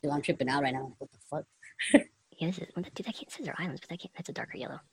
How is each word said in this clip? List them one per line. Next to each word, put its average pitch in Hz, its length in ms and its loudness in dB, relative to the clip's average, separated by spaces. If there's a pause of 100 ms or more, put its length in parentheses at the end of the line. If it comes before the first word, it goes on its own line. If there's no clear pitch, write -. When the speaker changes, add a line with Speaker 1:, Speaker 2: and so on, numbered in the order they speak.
Speaker 1:
Dude, 143 100 2
I'm 147 100 2
tripping 135 260 2
out 143 140 4
right 131 120 4
now. 131 240 -4
What 135 140 -10
the - 60 -20 (120)
fuck? 147 140 -4 (480)
<laughs> - 140 10 (320)
Speaker 2:
Yeah, 165 100 2
this 180 100 -2
is, - 80 -8 (100)
well, 175 60 -2
that, - 120 -8
dude, - 120 -6
that 226 80 -6
can't, - 140 -10
it - 40 -12
says - 140 -8
they're 143 120 -4
islands, 160 220 -4
but - 80 -18
that 175 100 -8
can't, - 160 -12
that's - 140 -10
a - 60 -8
darker - 240 -6
yellow. 135 200 -6 (140)